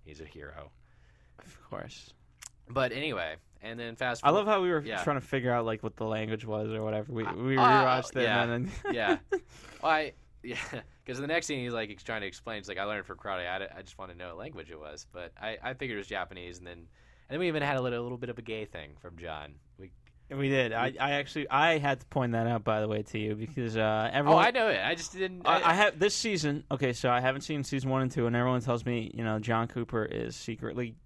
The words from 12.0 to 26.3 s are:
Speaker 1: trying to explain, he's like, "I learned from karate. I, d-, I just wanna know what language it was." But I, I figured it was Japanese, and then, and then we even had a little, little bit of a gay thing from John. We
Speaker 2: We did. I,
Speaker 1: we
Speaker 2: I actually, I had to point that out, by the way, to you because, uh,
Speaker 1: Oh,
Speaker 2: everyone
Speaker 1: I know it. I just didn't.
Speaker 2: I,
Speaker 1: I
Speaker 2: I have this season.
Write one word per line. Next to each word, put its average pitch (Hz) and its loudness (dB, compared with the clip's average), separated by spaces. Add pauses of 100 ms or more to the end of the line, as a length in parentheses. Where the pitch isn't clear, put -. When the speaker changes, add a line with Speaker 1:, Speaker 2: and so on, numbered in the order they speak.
Speaker 1:
trying 113 -4
to 98 -6
explain, 107 -8
he's 95 -10
like, 95 -6
"I 95 -2
learned 104 -4
from 92 -10
karate. 90 -4
I, 95 -4
d-, 98 -6 (100)
I 95 -14
just - -20
wanna 92 -14
know 90 -12
what 85 -12
language 95 -12
it 82 -14
was." 76 -14
But 87 -12 (100)
I, 107 -6
I 127 -6
figured 127 -6
it 104 -4
was 98 -10
Japanese, 90 -8
and 90 -16
then, 87 -12
and 85 -20 (420)
then 147 -6
we 180 0
even 156 0
had 143 0
a 127 0
little, 120 -2
little 123 -6
bit 120 -8
of 120 -8
a 123 -12
gay 110 -6
thing 76 -12
from 87 -16
John. 78 -10 (240)
We 95 -18 (380)
Speaker 2:
We 139 0
did. 131 2
I, 120 2
Speaker 1:
we 131 -12
Speaker 2:
I 139 2
actually, 143 -2
I 160 6
had 143 0
to - -18
point 123 0
that 113 2
out, 113 0
by 107 4
the 107 0
way, 107 0
to - -6
you 107 0
because, 113 -4
uh, 110 4
Speaker 1:
Oh, - 4
Speaker 2:
everyone 160 8
Speaker 1:
I 240 6
know 233 2
it. 202 4
I 151 2
just - -10
didn't. 185 -4
Speaker 2:
I, 160 6
Speaker 1:
I 170 6
Speaker 2:
I 165 8
have 196 6
this 196 4
season. 156 0